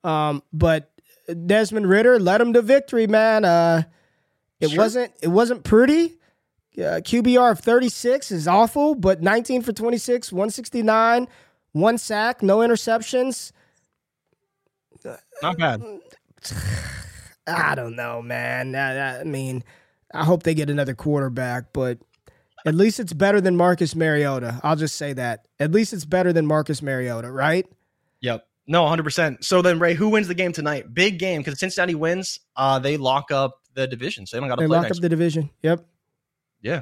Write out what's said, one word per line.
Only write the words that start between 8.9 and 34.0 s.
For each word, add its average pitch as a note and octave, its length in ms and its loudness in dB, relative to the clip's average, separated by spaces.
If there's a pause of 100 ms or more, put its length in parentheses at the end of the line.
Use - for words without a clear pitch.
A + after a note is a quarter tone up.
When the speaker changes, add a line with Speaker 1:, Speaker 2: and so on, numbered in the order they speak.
Speaker 1:
but F#3+ 260 2
nineteen A#3 400 0
for A#3 100 -6
twenty-six, A#3 600 -4
one G3 180 -2
sixty-nine, A3+ 800 0 (440)
one A3 260 2
sack, A3 440 -4
no G3 160 4
interceptions. A#3 960 0 (1900)
Speaker 2:
Not E3+ 140 -4
bad. B2+ 260 -2 (600)
Speaker 1:
<sighs> - 1040 -10
I D#3 280 -2
don't A#2 200 -8
know, A#2+ 280 -8
man. B2 520 -6
I, C3+ 460 -4
I D#3 40 -10
mean, C3 380 -6 (500)
I D#3+ 120 -4
hope E3+ 180 4
they D#3+ 120 0
get D3+ 140 -2
another C#3+ 260 -2
quarterback, B2+ 800 -4
but B2+ 260 -4 (680)
at D#3 80 0
least G3+ 260 2
it's F3+ 120 -8
better G3 280 2
than F#3 160 2
Marcus F3 380 2
Mariota. C#3 680 -2
I'll D#3 120 0
just D3+ 200 -4
say C#3+ 160 -8
that. A#2+ 340 -6 (140)
At D#3 100 0
least G#3 220 -2
it's E3 140 -10
better F3+ 260 0
than D#3+ 140 2
Marcus D3+ 360 -2
Mariota, B2 480 -6
right? D#3 360 -2 (540)
Speaker 2:
Yep. A#2+ 260 -6 (200)
No, D#3+ 220 2
hundred E3 160 0
percent. D#3 400 -2
So F#3 160 2
then, F3 180 2
Ray, E3+ 160 2
who G3+ 140 0
wins G#3+ 180 2
the F3 80 -6
game F3 180 -2
tonight? D3 420 -6
Big F#3 240 0
game, E3+ 260 -4
'cause C#3 160 -8
Cincinnati F#3 340 -2
wins, E3+ 460 -4 (160)
uh, C3+ 220 2
they C#3 180 -2
lock C3+ 340 0
up C3+ 300 -2 (140)
the C3 120 -2
division, A#2+ 400 -10